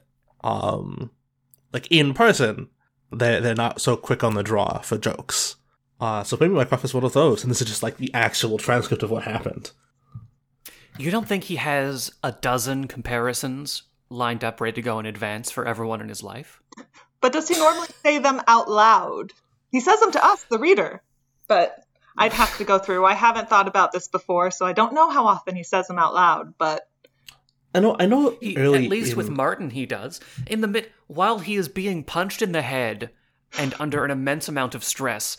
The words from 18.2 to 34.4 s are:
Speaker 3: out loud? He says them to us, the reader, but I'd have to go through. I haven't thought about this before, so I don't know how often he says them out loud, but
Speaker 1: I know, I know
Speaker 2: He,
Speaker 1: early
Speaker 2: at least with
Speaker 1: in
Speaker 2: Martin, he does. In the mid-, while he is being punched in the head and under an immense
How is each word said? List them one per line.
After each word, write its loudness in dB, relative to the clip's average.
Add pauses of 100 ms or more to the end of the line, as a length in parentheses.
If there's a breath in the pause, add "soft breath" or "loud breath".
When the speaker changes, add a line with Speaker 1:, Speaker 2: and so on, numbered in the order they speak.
Speaker 3:
out 4
loud? 2 (400)
He 2
says 4
them 4
to 2
us, 4
the 0
reader, 2 (460)
but 2 (340 soft breath)
I'd 4
have 2
to -6
go 4
through. 2
I 6
haven't 2
thought 6
about 2
this -6
before, 0
so -4
I -2
don't 2
know 6
how 2
often 0
he -8
says 0
them -8
out 2
loud, 2
but -2 (840)
Speaker 1:
I 4
know, 4
I 4
know 4
Speaker 2:
He, -6
Speaker 1:
early 4
Speaker 2:
at -2
least -2
with -4
Speaker 1:
in -6
Speaker 2:
Martin, -2
he -8
does. -10 (260 loud breath)
In -2
the 0
mid-, -4 (160)
while 0
he -4
is -2
being -4
punched -4
in -2
the 0
head -4 (480)
and -2
under -2
an -2
immense -4